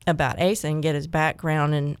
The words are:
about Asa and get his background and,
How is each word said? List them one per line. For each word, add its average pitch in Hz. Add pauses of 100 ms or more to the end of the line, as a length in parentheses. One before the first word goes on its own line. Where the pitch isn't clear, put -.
about 147
Asa 190
and 151
get 151
his 147
background 156
and, 147